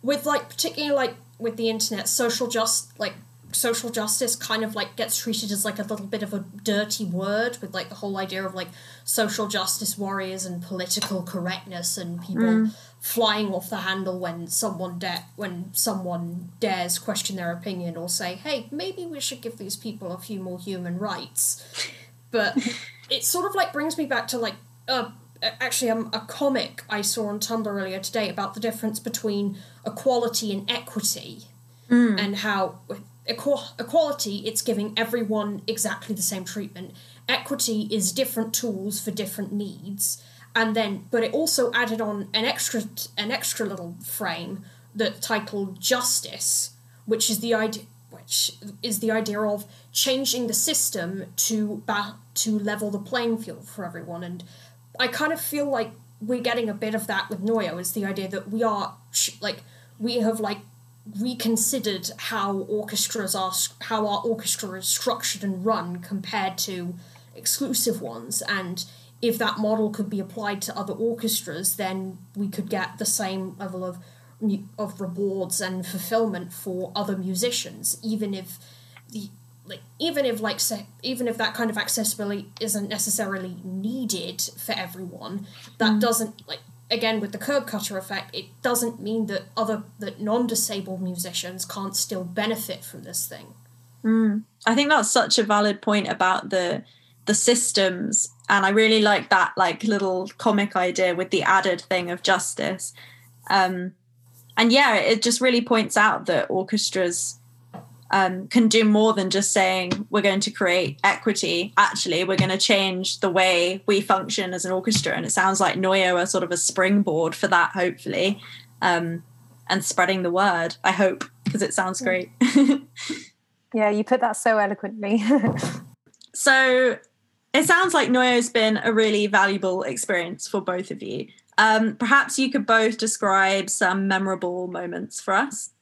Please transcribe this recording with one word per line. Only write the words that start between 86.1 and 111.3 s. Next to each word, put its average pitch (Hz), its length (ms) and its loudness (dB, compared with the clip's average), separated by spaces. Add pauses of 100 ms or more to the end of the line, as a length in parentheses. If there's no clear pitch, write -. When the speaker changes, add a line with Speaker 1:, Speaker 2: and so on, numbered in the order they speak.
Speaker 1:
like, 156 120 -10 (320)
again, 226 280 2
with 208 120 -4
the 214 80 -10
curb 277 260 0
cutter 202 320 -6
effect, 190 380 -8
it 190 100 -8 (160)
doesn't 240 400 0
mean 214 240 -2
that - 180 -4 (140)
other, 214 260 -2 (140)
that - 240 -8
non-disabled 214 800 -2
musicians 180 640 -6
can't 196 300 -8
still 185 280 -2
benefit 208 640 -4
from - 180 -14
this - 220 -6
thing. - 220 -14 (560)
Speaker 2:
Mm. 220 400 4 (240)
I 233 80 6
think 285 140 4
that's 277 200 6
such - 300 4
a 247 40 6
valid 208 380 4
point 208 260 2
about - 440 2
the, 180 320 0 (420)
the 214 80 4
systems, 196 960 2 (180)
and 196 200 6
I - 20 6
really 220 320 6
like 208 300 4
that, 185 260 4
like, 180 260 2
little 196 540 0
comic 202 380 2
idea 180 400 2
with 185 160 -2
the 190 100 4
added 185 400 4
thing 175 300 -2
of 175 100 -6
justice. - 720 0 (560)
Um, 185 440 4 (640)
and 226 160 6
yeah, 269 240 8
it 208 280 4
just 240 180 4
really 247 200 6
points 226 360 2
out 208 300 4
that 160 240 2
orchestras, 190 880 0 (720)
um, 190 360 2
can 233 200 6
do 220 180 8
more 214 280 6
than 190 180 0
just 196 200 2
saying, 185 600 2
"We're 208 100 2
going 196 200 4
to 208 100 -2
create 175 520 2
equity." 190 720 2